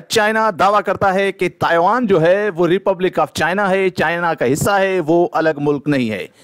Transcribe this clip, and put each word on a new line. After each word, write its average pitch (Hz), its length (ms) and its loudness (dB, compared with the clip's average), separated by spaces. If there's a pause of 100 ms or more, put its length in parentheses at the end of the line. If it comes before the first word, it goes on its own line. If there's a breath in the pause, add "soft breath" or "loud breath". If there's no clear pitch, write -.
(100)
चाइना 220 400 0
दावा 196 300 2
करता 196 320 -2
है 196 200 0
कि 180 160 -4
ताइवान 170 580 0
जो 190 120 4
है 190 320 2
वो 170 180 0
Republic 185 500 -2
of 156 140 -2
China 185 360 -2
है, 190 220 0
चाइना 170 440 -2
का 151 120 -2
हिस्सा 147 300 0
है, 190 240 0
वो 170 240 2 (100)
अलग 160 240 0
मुल्क 147 300 -2
नहीं 135 220 0
है। 90 180 -8 (160 soft breath)